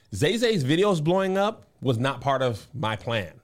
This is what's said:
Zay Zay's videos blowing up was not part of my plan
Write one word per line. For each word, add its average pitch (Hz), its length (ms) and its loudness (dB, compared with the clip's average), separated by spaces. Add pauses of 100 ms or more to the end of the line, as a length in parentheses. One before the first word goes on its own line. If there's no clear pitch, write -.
(140)
Zay 151 240 0
Zay's 220 260 2
videos 165 400 2
blowing 190 340 2
up 208 280 -2 (160)
was 123 160 0
not 123 240 -2
part 135 220 0
of 117 300 -2
my 110 220 -4
plan 104 380 -4 (100)